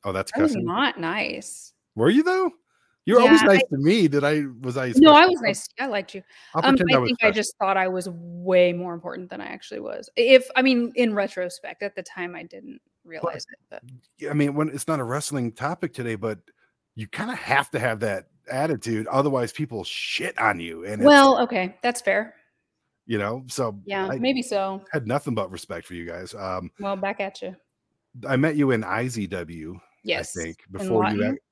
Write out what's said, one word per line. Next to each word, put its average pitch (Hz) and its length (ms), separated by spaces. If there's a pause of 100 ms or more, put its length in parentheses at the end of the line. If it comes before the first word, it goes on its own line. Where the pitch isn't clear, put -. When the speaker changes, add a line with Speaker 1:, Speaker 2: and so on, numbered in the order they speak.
Speaker 1:
Oh, 101 80
that's 95 240
Speaker 2:
I 277 40
was 311 100
Speaker 1:
cussing. 196 140
Speaker 2:
not 202 360
nice. - 720 (240)
Speaker 1:
Were 120 140
you, 269 120
though? 370 280 (560)
You're 214 140
always 247 220
Speaker 2:
Yeah, - 40
Speaker 1:
nice - 140
Speaker 2:
I - 100
Speaker 1:
to 151 80
me. 170 300
Did 143 160
I, 151 180 (180)
was 127 160
I 127 180
Speaker 2:
No, 302 180
I 311 140
Speaker 1:
special? 370 40
Speaker 2:
was 330 100
Speaker 1:
I'll, 226 80
Speaker 2:
nice. - 200 (120)
I 277 60
liked 202 280
you. 190 80 (320)
Speaker 1:
I'll 160 80
Speaker 2:
Um, 269 140
Speaker 1:
pretend 180 160
Speaker 2:
I 262 40
Speaker 1:
I - 40
was 240 80
Speaker 2:
think 247 140
I 226 60
Speaker 1:
special. 202 60
Speaker 2:
just 208 240
thought 196 180
I 185 120
was 185 220
way 175 600
more 175 220
important 175 360
than 185 100
I - 60
actually - 340
was. - 360
I, - 60
if, 254 340
I 254 60
mean, 247 340
in 226 180
retrospect, 185 680
at 196 140
the 185 60
time, 175 320
I 165 100
didn't - 360 (240)
Speaker 1:
But, 170 60
Speaker 2:
realize 165 420
it, - 60 (120)
but - 120 (360)
Speaker 1:
yeah, 147 120
I 147 40
mean, 143 200
when, 151 160
it's 135 180
not 156 120
a 123 40
wrestling 127 480
topic 156 400
today, 117 220
but 107 240 (580)
you 110 120
kinda 220 260
have 139 380
to 139 80
have 113 200
that 101 280 (220)
attitude. 117 580
Otherwise, 135 440
people 120 320
shit - 540
on 104 220
you, 85 240
and - 180
it's - 20
Speaker 2:
Well, 277 380
okay, 202 400
that's 247 180
fair. 202 340 (720)
Speaker 1:
you 113 120
know? 113 300
So, 113 360
Speaker 2:
Yeah, 196 260
Speaker 1:
I - 80
Speaker 2:
maybe 254 220
so. 196 420 (100)
Speaker 1:
had 139 140
nothing 131 280
but 98 160
respect 85 360
for - 80
you 85 120
guys. 87 280
Um, 92 360 (100)
Speaker 2:
Well, 196 160
back 196 240
at 196 220
you. 185 120 (720)
Speaker 1:
I 135 100
met 147 200
you 139 140
in 110 140
I 110 240
Z 113 180
W, 85 480
I 92 40 (260)
Speaker 2:
Yes, - 300
Speaker 1:
think, 82 340
Speaker 2:
in 95 40
Speaker 1:
before 190 320
you 104 200
ac-, - 0
Speaker 2:
Lawton? 269 140 (140)